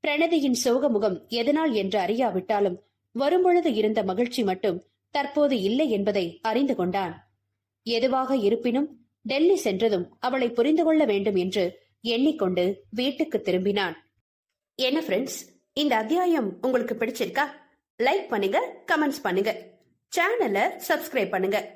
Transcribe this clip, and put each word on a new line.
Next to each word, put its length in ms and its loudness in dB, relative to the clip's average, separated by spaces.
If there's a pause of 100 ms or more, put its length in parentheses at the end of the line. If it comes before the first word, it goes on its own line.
பிரணதியின் 540 0
சோகமுகம் 600 0 (120)
எதனால் 440 0
என்று 260 -2
அறியாவிட்டாலும், 760 0 (380)
வரும்பொழுது 580 4
இருந்த 300 2
மகிழ்ச்சி 400 -2
மட்டும் 360 0 (340)
தற்போது 480 0
இல்லை 280 2
என்பதை 360 0 (160)
அறிந்து 340 0
கொண்டான். 380 -2 (720)
எதுவாக 520 0
இருப்பினும், 520 0 (360)
டெல்லி 320 2
சென்றதும் 500 0 (120)
அவளை 300 0
புரிந்து 340 2
கொள்ள 220 4
வேண்டும் 300 0
என்று 300 0 (380)
எண்ணிக்கொண்டு 640 2 (240)
வீட்டுக்கு 480 -2
திரும்பினான். 580 0 (840)
என்ன 220 0
ஃப்ரெண்ட்ஸ், 380 -4 (380)
இந்த 180 2
அத்தியாயம் 560 0 (100)
உங்களுக்கு 340 0
பிடிச்சிருக்கா? 520 -4 (520)
லைக் 280 0
பண்ணுங்க, 320 0 (260)
கமெண்ட்ஸ் 380 -2
பண்ணுங்க, 280 0 (640)
சேனலை 500 0 (160)
சப்ஸ்கிரைப் 540 -2
பண்ணுங்க. 240 0 (180)